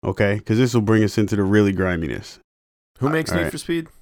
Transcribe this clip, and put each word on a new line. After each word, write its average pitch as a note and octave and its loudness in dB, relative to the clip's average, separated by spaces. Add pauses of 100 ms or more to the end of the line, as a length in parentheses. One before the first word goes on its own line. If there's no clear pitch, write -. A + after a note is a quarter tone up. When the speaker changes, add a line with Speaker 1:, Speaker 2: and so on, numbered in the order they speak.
Speaker 1:
okay? G2+ 0
'Cause A2 -2
this B2 2
will A#2+ 4
bring A2 4
us G2 -2
into G#2 0
the G2+ 2
really G2+ 4
griminess. F2 -4 (600)
Speaker 2:
Who B2+ -4
Speaker 1:
Uh, - 0
Speaker 2:
makes D#3+ -2
Speaker 1:
all F2+ -2
Speaker 2:
Need E2+ -2
Speaker 1:
right. - -4
Speaker 2:
for D3 -12
Speed? E3 -6 (120)